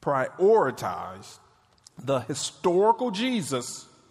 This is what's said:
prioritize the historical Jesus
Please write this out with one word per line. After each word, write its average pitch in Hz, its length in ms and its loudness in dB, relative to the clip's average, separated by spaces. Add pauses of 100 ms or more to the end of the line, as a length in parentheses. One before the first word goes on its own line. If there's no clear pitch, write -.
prioritize 127 1400 0 (640)
the 131 180 0
historical 202 920 0
Jesus 185 760 -4 (220)